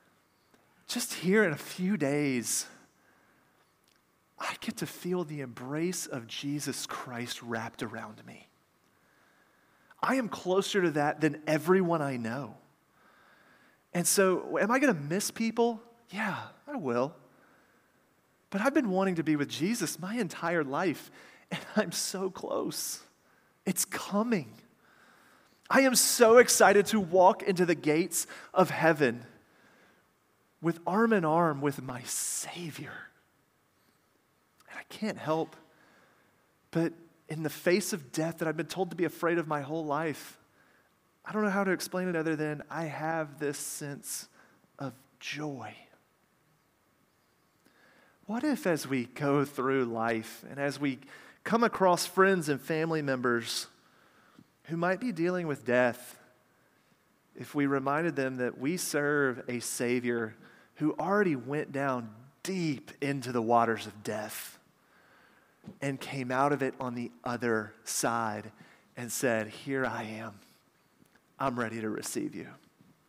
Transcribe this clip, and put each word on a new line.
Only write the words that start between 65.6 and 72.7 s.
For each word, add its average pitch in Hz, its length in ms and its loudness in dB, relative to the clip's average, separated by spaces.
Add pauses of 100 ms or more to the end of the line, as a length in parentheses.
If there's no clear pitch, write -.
and 139 200 -4
came 131 300 -6
out 135 220 4
of 135 100 0
it 131 180 -2
on 127 140 -6
the 120 160 -8 (140)
other 117 480 0 (120)
side 113 680 -2 (460)
and 120 140 -8
said, 113 380 0
"Here 135 360 -4
I 117 200 -4
am. 110 340 -12 (1000)
I'm 131 200 -2
ready 113 220 -2
to 107 100 -2
receive - 440 -4
you." 85 140 -12 (600)